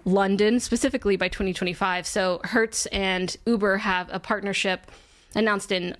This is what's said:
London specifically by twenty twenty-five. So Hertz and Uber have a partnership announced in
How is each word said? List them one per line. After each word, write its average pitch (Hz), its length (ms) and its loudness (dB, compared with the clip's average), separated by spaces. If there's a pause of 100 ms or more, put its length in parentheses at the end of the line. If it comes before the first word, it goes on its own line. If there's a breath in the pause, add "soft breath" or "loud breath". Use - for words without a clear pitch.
London 202 560 4
specifically 240 560 0
by 185 120 0
twenty 190 240 -4
twenty-five. 180 540 -2
So 185 380 0
Hertz 226 420 0
and 185 580 -2
Uber 202 340 2
have 185 340 -2
a 190 80 -4
partnership 196 720 -2 (440 loud breath)
announced 208 380 2
in 180 280 -2